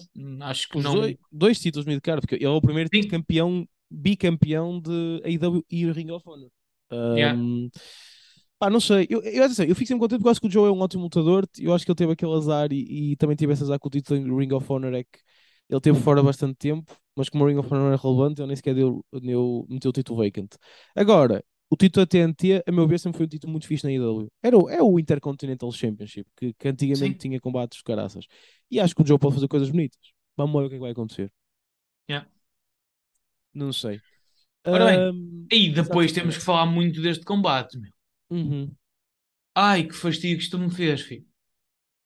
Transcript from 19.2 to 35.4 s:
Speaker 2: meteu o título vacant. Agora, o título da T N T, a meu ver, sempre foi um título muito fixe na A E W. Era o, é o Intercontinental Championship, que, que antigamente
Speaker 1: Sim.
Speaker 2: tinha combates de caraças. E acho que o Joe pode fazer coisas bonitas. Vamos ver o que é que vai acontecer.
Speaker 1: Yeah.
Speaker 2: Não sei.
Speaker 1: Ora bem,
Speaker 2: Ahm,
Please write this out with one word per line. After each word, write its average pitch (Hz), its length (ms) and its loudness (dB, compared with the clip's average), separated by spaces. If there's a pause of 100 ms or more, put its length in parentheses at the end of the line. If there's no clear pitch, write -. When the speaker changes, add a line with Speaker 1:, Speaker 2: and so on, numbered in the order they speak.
Speaker 2:
meteu 131 200 -6
o 127 40 0
título 120 280 -6
vacant. 101 280 -4 (460)
Agora, 156 480 4 (260)
o 156 80 0
título 190 280 6
da - 40 0
T 180 80 4
N 165 160 4
T, 185 340 0
a 180 40 0
meu 170 160 4
ver, 170 120 2
sempre 170 180 -8
foi 165 80 -2
um 160 40 -4
título 156 220 -12
muito 160 160 -8
fixe 156 180 -4
na 143 60 -4
A - 20 -2
E 131 60 -2
W. 110 280 -4 (160)
Era 240 140 6
o, 170 120 6
é 349 140 0
o 185 160 6
Intercontinental 139 720 -4
Championship, 104 640 -8
que, 123 180 -8
que - 140 -8
antigamente 139 460 0
Speaker 1:
Sim. - 160 -10
Speaker 2:
tinha 131 100 -6
combates 127 380 -6
de - 60 -20
caraças. 104 420 -6 (440)
E 247 100 -4
acho 180 140 2
que - 80 2
o 156 60 2
Joe 147 100 6
pode 143 180 2
fazer 139 120 0
coisas 139 220 -2
bonitas. 160 300 -2 (360)
Vamos 147 260 -2
ver 139 60 -2
o - 20 -8
que 135 60 -14
é - 20 -12
que 127 40 -12
vai 123 100 -8
acontecer. 107 400 -8 (800)
Speaker 1:
Yeah. 143 160 -6 (1300)
Speaker 2:
Não 143 200 -6
sei. 117 280 -8 (680)
Speaker 1:
Ora 208 160 4
bem, 190 140 6 (100)
Speaker 2:
Ahm, - 420 -12